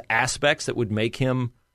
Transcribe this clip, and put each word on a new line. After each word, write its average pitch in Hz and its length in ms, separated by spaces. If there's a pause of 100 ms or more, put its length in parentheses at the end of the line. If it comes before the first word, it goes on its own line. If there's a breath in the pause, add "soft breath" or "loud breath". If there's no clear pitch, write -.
aspects 131 560
that 123 100
would 120 160
make 110 260
him 127 340 (240)